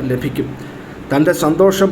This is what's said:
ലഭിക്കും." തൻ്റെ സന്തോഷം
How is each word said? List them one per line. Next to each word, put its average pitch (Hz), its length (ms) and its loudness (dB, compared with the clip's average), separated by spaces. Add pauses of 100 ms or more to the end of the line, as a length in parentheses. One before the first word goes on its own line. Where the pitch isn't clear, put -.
(120)
ലഭിക്കും." 127 360 -4 (640)
തൻ്റെ 156 200 4 (100)
സന്തോഷം 190 480 4